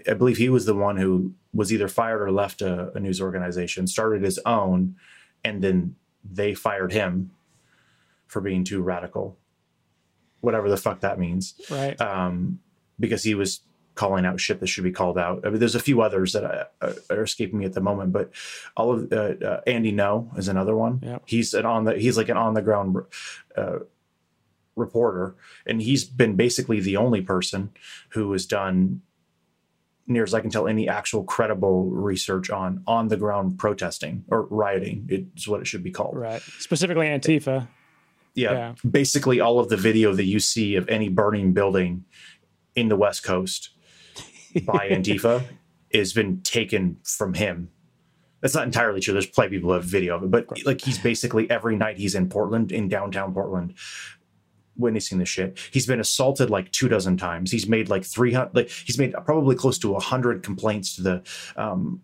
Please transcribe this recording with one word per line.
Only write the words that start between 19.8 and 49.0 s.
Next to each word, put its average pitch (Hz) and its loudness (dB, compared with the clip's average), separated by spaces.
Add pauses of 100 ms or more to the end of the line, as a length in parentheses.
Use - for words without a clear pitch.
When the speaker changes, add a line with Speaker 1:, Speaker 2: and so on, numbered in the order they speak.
Speaker 1:
Ngo 104 0
is 95 -4
another 98 2
one. 117 0
Speaker 2:
Yep. 120 -10
Speaker 1:
He's 113 0
an 107 2
on 113 2
the, 110 2
he's, 113 2
like, 110 2
an 107 2
on 110 2
the 107 0
ground, 98 2 (640)
uh, 101 -4 (1000)
reporter, 104 0 (300)
and 113 -2
he's 127 2
been 117 2
basically 120 2
the 95 0
only 110 4
person 95 -2 (380)
who 104 -2
has 92 -2
done, 95 0 (1080)
near 120 2
as 98 -4
I 113 4
can 107 -4
tell, 104 0
any 110 2
actual 104 -2
credible 95 2
research 95 -2
on 95 -4
on 113 2
the 107 0
ground 98 -2
protesting 92 -4
or 110 2
rioting. 101 -2
It's 95 -6
what 104 -2
it - -8
should 92 -6
be 90 -8
called. - -6
Speaker 2:
Right. 113 -6 (180)
Specifically 160 0
Antifa. 139 0 (680)
Speaker 1:
Yeah. 117 2
Speaker 2:
Yeah. 120 -4 (140)
Speaker 1:
Basically, 135 4
all 120 6
of 117 2
the 110 2
video 107 4
that 101 2
you 98 2
see 101 0
of 90 0
any 107 0
burning 101 2
building 92 2 (680)
in 117 2
the 107 4
West 98 2
Coast 92 -2 (440)
Speaker 2:
<laughs> - -8
Speaker 1:
by 101 0
Antifa 104 2 (500)
has 98 2
been 101 0
taken 95 0
from 98 -2
him. 87 -2 (720)
That's 131 0
not 147 0
entirely 107 0